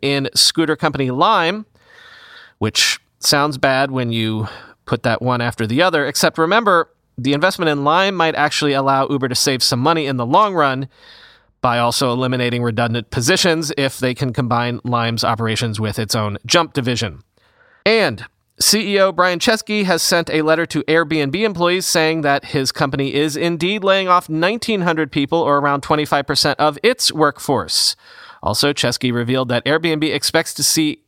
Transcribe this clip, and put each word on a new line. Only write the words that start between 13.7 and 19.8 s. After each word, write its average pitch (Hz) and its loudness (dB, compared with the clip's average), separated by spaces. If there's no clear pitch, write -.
if 139 -2
they 127 0
can 127 -4
combine 120 -2
Lime's 117 -2
operations 113 -2
with 107 -2
its 110 -4
own 104 -2
Jump 160 0
division. 117 -4
And 190 2
C 202 2
E 196 4
O 190 4
Brian 180 2
Chesky 214 0